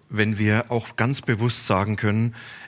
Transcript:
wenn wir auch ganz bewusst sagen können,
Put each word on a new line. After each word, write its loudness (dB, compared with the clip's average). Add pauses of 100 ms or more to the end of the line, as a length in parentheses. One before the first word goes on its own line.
wenn 0
wir 2
auch -4
ganz 0
bewusst 0
sagen 2
können, 0 (320)